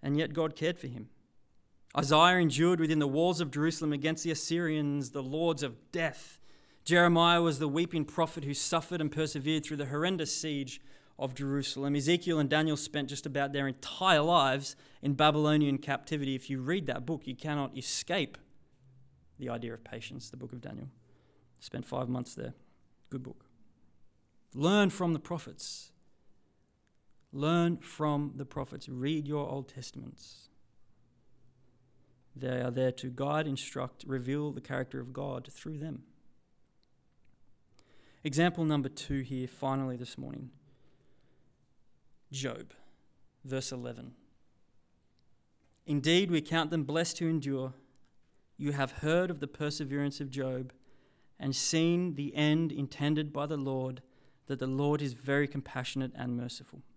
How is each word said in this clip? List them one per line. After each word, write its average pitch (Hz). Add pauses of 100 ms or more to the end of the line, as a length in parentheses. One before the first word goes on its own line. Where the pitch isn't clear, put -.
And 139
yet 156
God 151
cared 165
for 139
him. 120 (840)
Isaiah 156
endured 165
within 156
the 143
walls 160
of 156
Jerusalem 151
against 160
the 170
Assyrians, 151
the 139
lords 151
of 117
death. - (440)
Jeremiah 170
was 160
the 156
weeping 165
prophet 160
who 143
suffered 165
and 151
persevered 151
through 151
the 143
horrendous 160
siege 143 (380)
of 131
Jerusalem. 139
Ezekiel 165
and 143
Daniel 151
spent 143
just 143
about 139
their 139
entire 160
lives 139 (260)
in 143
Babylonian 151
captivity. 139
If 131
you 135
read 160
that 123
book, 156
you 131
cannot 147
escape - (1000)
the 127
idea 117
of 113
patience, 117
the -
book 123
of 123
Daniel. 127 (680)
Spent -
five 127
months 123
there. - (560)
Good 131
book. - (1080)
Learn 185
from 170
the 156
prophets. - (1400)
Learn 170
from 147
the 139
prophets. -
Read 139
your 143
Old 139
Testaments. - (1800)
They 127
are 123
there 131
to 131
guide, 139
instruct, 131
reveal 135
the 135
character 131
of 127
God 131
through 156
them. 151 (2250)
Example 165
number 147
two 139
here, 127
finally 135
this 120
morning. 127 (1800)
Job, 135 (720)
verse 131
eleven. 123 (1700)
"Indeed, 160
we 165
count 160
them 165
blessed 160
who 165
endure. 135 (840)
You 143
have 139
heard 170
of 160
the 143
perseverance 143
of 139
Job 131 (680)
and 135
seen 170
the 139
end 151
intended 147
by 143
the 151
Lord, 131 (460)
that 135
the 131
Lord 143
is 135
very 139
compassionate 135
and 127
merciful." 123 (140)